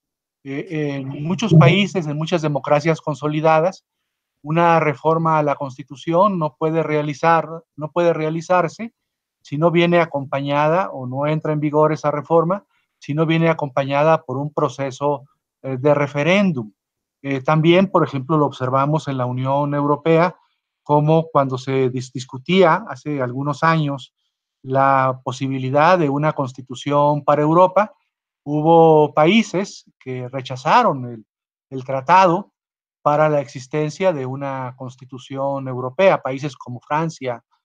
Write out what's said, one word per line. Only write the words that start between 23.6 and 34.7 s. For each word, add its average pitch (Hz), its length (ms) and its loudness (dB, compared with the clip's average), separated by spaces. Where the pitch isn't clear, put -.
años 151 500 0
la 131 600 2
posibilidad 135 760 0
de 151 120 0
una 147 240 -2
constitución 143 880 -2
para 147 180 2
Europa, 185 520 2
hubo 151 680 6
países 190 720 0
que 127 280 -10
rechazaron 135 800 0
el, 117 200 -14
el 131 120 -10
tratado 170 680 2
para 147 280 4
la 147 120 0
existencia 151 720 -4
de 135 120 -6
una 131 520 -8